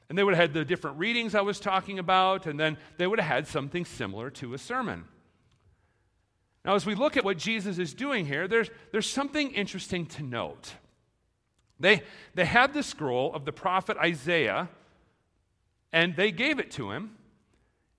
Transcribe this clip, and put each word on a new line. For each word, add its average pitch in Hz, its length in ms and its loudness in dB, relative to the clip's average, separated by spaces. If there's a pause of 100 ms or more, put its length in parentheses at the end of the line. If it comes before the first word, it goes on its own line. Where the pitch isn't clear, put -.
and 165 100 -4
they 202 60 4
would 196 120 4
have 165 160 6
had - 20 -10
the 156 100 0
different 147 360 -4
readings 226 360 -2
I 208 60 4
was 202 180 -2
talking 190 400 -2
about, 185 460 4
and 147 140 -6
then 156 180 2 (200)
they 180 100 2
would 220 120 2
have 170 80 2
had 147 200 0
something 156 360 -4
similar 113 460 -8
to 123 240 -10
a 139 40 -8
sermon. 147 480 -6 (1600)
Now, 196 120 4
as 185 100 2
we 208 100 0
look 277 220 2
at 233 80 2
what 196 120 0
Jesus 190 420 -2
is 170 140 -2
doing 240 340 -2
here, 147 200 -2
there's, 226 220 2 (220)
there's 208 180 -2
something 277 420 -2
interesting 185 540 -4
to - 180 -12
note. 107 520 -6 (1040)
They, 185 240 6 (320)
they 180 100 4
had 240 280 6
the 294 100 -2
scroll 131 500 0
of 151 100 -8
the 147 80 -6
prophet 185 460 -2
Isaiah, 156 720 2 (1200)
and 170 240 2
they 202 160 2
gave 262 280 -2
it 180 120 -6
to 107 200 -8
him, 190 260 -10 (800)